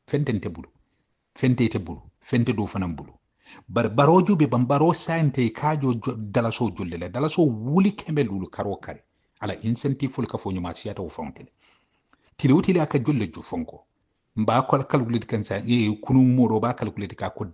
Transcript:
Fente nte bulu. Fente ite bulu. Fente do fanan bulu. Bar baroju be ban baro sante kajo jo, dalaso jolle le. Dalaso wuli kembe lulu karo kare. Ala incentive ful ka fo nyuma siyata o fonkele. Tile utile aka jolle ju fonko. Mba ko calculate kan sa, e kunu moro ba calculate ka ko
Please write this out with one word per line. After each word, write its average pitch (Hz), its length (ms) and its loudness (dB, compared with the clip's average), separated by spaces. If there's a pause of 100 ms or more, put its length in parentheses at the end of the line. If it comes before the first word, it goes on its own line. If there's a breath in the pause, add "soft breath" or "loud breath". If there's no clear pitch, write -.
Fente 139 260 -2
nte 101 160 -4
bulu. - 200 -12 (680)
Fente 127 300 2
ite 110 140 0
bulu. 90 220 -8 (220)
Fente 120 340 2
do 104 100 -2
fanan 90 300 -4
bulu. - 160 -16 (560 loud breath)
Bar 113 220 0
baroju 160 440 6
be 151 120 4
ban 123 180 2
baro 147 300 4
sante 143 580 0
kajo 143 420 0
jo, 117 220 -6
dalaso 110 540 -2
jolle 87 260 -8
le. 87 140 -8
Dalaso 147 320 0
wuli 147 500 2
kembe 147 320 -2
lulu 98 240 -4
karo 101 280 -6
kare. - 280 -16 (360)
Ala 101 220 -6
incentive 135 480 -2
ful 117 160 -6
ka - 120 -8
fo 101 120 -6
nyuma 87 220 -6
siyata 101 300 -8
o 82 80 -8
fonkele. - 380 -14 (880)
Tile 135 180 4
utile 180 260 4
aka 147 180 0
jolle 117 320 0
ju - 120 -16
fonko. - 420 -10 (520)
Mba 113 260 2
ko - 220 2
calculate 117 420 -2
kan 107 160 -4
sa, 98 160 -4
e 117 320 2 (100)
kunu 131 240 4
moro 123 360 4
ba 117 120 0
calculate 101 420 -6
ka 95 140 -6
ko - 260 -8